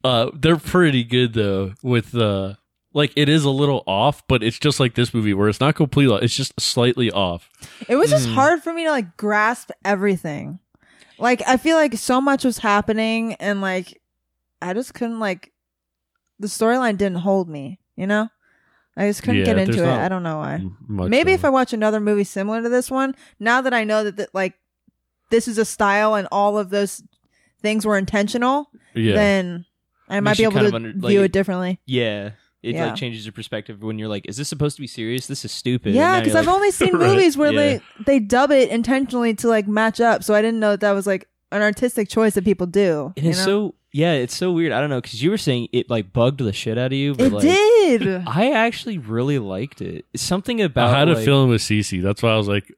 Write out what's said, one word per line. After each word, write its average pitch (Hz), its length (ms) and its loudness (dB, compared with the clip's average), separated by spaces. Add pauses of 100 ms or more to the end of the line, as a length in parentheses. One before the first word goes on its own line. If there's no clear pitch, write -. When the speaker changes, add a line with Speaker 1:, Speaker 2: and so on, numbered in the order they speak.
Speaker 1:
Uh, 127 300 0
they're 160 240 2
pretty 151 460 2
good 120 300 0
though. 98 480 0
With 120 300 0
the, 101 460 -2 (360)
like, 147 220 0
it 143 140 2
is 151 160 2
a 139 40 4
little 139 380 0
off, 107 400 -2
but 123 160 2
it's 113 160 -2
just 147 200 0
like 123 160 0
this 120 180 0
movie 107 200 0
where 101 140 2
it's 104 140 -2
not 147 140 2
completely 139 400 2
off, 98 80 -2
it's 117 120 0
just - 240 -6
slightly 123 500 0
off. 90 400 -4 (380)
Speaker 2:
It 226 80 2
was 339 140 4
just 605 180 2
Speaker 3:
Mm. 226 60 -4
Speaker 2:
hard 294 300 4
for 330 100 -6
me 330 100 -6
to, 320 80 0
like, 220 240 -4
grasp 214 560 -2 (140)
everything. 185 760 -2 (580)
Like, 247 300 0
I 262 80 4
feel 320 220 2
like 294 180 2
so 254 240 0
much 277 240 0
was 247 140 0
happening, 220 760 -2
and, 196 260 -4
like, 185 400 -6 (600)
I 269 120 -6
just 240 200 -6
couldn't, 233 260 -8
like, 190 340 -6 (840)
the 208 100 -8
storyline 226 500 0
didn't 185 220 -2
hold 190 280 0
me, 151 320 -12 (160)
you 185 100 -8
know? 208 220 0 (680)
I 202 100 -2
just 202 160 -4
couldn't 208 140 0
Speaker 1:
Yeah, 196 80 2
Speaker 2:
get 185 100 2
Speaker 1:
there's 190 140 2
Speaker 2:
into 190 140 0
it. 170 40 2
Speaker 1:
not 143 140 0
Speaker 2:
I 185 80 -2
don't 185 140 -4
know 160 160 -6
why. 143 160 -6
Speaker 1:
m-, 95 300 -10
much 95 240 -4
Speaker 2:
Maybe 320 220 2
Speaker 1:
of 370 80 2
Speaker 2:
if 349 60 -4
I 294 40 4
watch 262 220 0
another 214 300 0
movie 208 240 0
similar 208 360 -6
to 233 60 -6
this 247 240 -2
one, 269 240 -2 (240)
now 240 220 0
that 254 120 -2
I 226 120 0
know 214 180 0
that, 202 140 -6
that, - 180 -8
like, 190 200 -4 (720)
this 233 180 2
is 220 100 -4
a 220 80 2
style 208 500 2
and 196 160 -4
all 202 260 0
of 196 140 -4
those 202 300 -2 (600)
things 214 240 -2
were 214 120 2
intentional, 233 720 0 (240)
Speaker 1:
Yeah. 117 220 2
Speaker 2:
then 190 500 0 (440)
I 196 100 -2
might 208 120 2
Speaker 3:
Makes 208 60 2
Speaker 2:
be 220 60 2
Speaker 3:
you 220 60 4
Speaker 2:
able 202 60 -2
Speaker 3:
kind - 100 4
Speaker 2:
to - 20 4
Speaker 3:
of 202 80 0
under, 180 320 -6
Speaker 2:
view 202 140 4
Speaker 3:
like, 196 60 6
Speaker 2:
it 180 40 0
differently. 185 540 -2
Speaker 3:
yeah. 107 460 -2 (300)
It, 120 140 -6
Speaker 2:
Yeah. 165 120 -2
Speaker 3:
like, 120 80 -6
changes 113 300 -10
your 110 80 -14
perspective 107 500 -12
when 110 160 -6
you're 107 80 -8
like, 104 220 -6
"Is 104 80 -10
this 143 100 -8
supposed 147 300 -4
to - 40 -16
be 135 60 -12
serious? 120 400 -8
This - 160 -10
is 107 80 -12
stupid." 123 420 -2
Speaker 2:
Yeah, 262 100 4
Speaker 3:
And 359 100 4
now 370 60 2
Speaker 2:
'cause - 140 0
Speaker 3:
you're - 40 4
Speaker 2:
I've 320 100 2
Speaker 3:
like, 359 80 4
Speaker 2:
only 403 160 2
seen 359 220 0
Speaker 1:
<laughs> 349 40 2
Right. 349 120 4
Speaker 2:
movies 381 260 4
where 294 160 2
Speaker 3:
Yeah. 294 80 2
Speaker 2:
they, 285 220 0 (240)
they 277 140 4
dub 247 320 2
it 269 180 6
intentionally 240 680 0
to, 233 140 -2
like, 214 180 2
match 214 320 0
up, 226 240 2
so 214 100 0
I 208 80 4
didn't 226 200 0
know 214 100 2
that, 202 80 0
that 208 140 2
was, 196 120 -2
like, 196 220 -2 (240)
an 202 100 -2
artistic 214 460 0
choice 220 280 2
that 185 100 -2
people 185 220 2
do, 170 500 0
Speaker 3:
And 139 80 -4
Speaker 2:
you 165 60 2
Speaker 3:
it's 160 80 -2
Speaker 2:
know? 190 60 0 (260)
Speaker 3:
so, - 40 -20 (160)
yeah, 160 220 0
it's 123 220 -2
so 180 180 -2
weird. 165 180 0
I 113 80 -2
don't 147 100 -2
know, 131 120 -2
'cause 113 200 -12
you 151 80 2
were 214 80 0
saying 123 360 -2
it, 120 160 -2
like, 110 240 -4
bugged 127 260 2
the 110 140 -2
shit 113 240 -4
out 131 160 -2
of 135 40 -2
you, 139 180 -2
but, 226 120 2
Speaker 2:
It 226 60 2
Speaker 3:
like, 208 80 -2
Speaker 2:
did. 339 880 4
Speaker 3:
I 185 240 0
actually 226 460 -2
really 127 420 -2
liked 101 420 -8
it. 85 240 -10 (100)
Something 208 460 -2
about, 123 340 2
Speaker 1:
I 139 40 4
had 151 100 6
a 165 60 6
Speaker 3:
like, 113 100 -2
Speaker 1:
feeling 139 240 6
with 113 120 4
Cece. 101 400 -2
That's 98 220 -2
why 117 80 4
I 110 60 4
was 104 100 0
like 101 300 -2